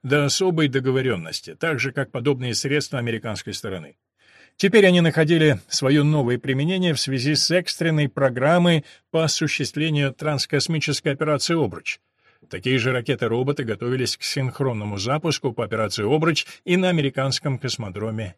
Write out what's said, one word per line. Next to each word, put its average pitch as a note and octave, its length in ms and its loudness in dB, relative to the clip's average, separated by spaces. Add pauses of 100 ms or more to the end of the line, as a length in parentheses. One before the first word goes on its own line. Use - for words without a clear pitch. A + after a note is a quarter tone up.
до C#3+ 240 2
особой D#3+ 420 2
договоренности, B2+ 840 -2
так D#3 260 -4
же, C3+ 120 -4
как C3+ 180 -4
подобные B2+ 440 -2
средства C#3 440 -2
американской A2 560 -6
стороны. F2+ 420 -10 (600)
Теперь G3 300 6
они F3+ 160 6
находили D#3 680 4
свое C#3 340 2
новое C#3+ 360 2
применение E3 560 0
в B2+ 60 -2
связи C3+ 340 -2
с C3 160 0
экстренной E3 580 -2
программой D3 760 2 (260)
по D#3+ 140 0
осуществлению D3 920 -2
транскосмической D3 1000 -2
операции D3+ 500 0
"Обруч". - 380 -6 (480)
Такие B2 300 0
же B2 140 0
ракеты-роботы B2+ 720 -2
готовились A#2+ 520 -4
к - 60 -18
синхронному A#2 760 -4
запуску C#3 540 -2
по A#2 120 -6
операции G#2+ 400 -2
"Обруч" D#3 420 2 (180)
и F3+ 120 2
на F#3 120 2
американском C#3 680 0
космодроме G#2+ 800 -6